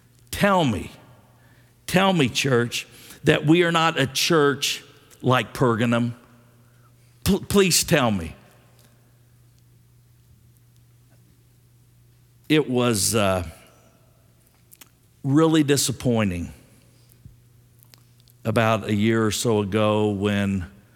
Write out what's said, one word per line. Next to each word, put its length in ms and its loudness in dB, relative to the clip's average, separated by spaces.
Tell 340 0
me, 260 -4
tell 280 2
me, 160 2
church, 560 -2
that 200 2
we 180 4
are 100 0
not 280 0
a 60 2
church 760 0
like 320 0
Pergamum. 640 0
P-, 160 0
please 440 0
tell 260 2
me. 260 -6
It 220 0
was, 440 0
uh, 320 0
really 400 2
disappointing 840 -2
about 440 0
a 60 0
year 320 2
or 60 0
so 260 0
ago 500 0
when 560 -2